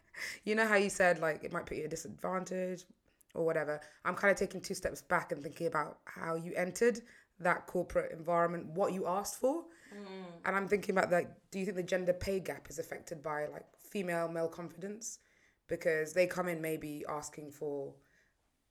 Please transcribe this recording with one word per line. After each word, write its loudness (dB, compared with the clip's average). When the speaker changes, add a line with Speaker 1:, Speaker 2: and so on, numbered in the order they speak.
Speaker 1:
<laughs> -10
you 2
know 6
how 6
you 6
said, 6
like, 0
it -6
might -2
put -6
you -2
at -4
a -8
disadvantage -4
or 0
whatever? 0
I'm 0
kinda 6
taking -2
two -8
steps -4
back 0
and -2
thinking -4
about -2
how -6
you -6
entered 2
that 2
corporate 0
environment, 2
what 0
you -2
asked -2
for. 2
Speaker 2:
Mm. -12
Speaker 1:
And 2
I'm 0
thinking 2
about, 4
like, 4
do -4
you -2
think -4
the 0
gender 2
pay -2
gap -6
is -8
affected -10
by, -2
like, -12
female -2
male 0
confidence? -10
Because 2
they 6
come -2
in -2
maybe -4
asking -8
for, -6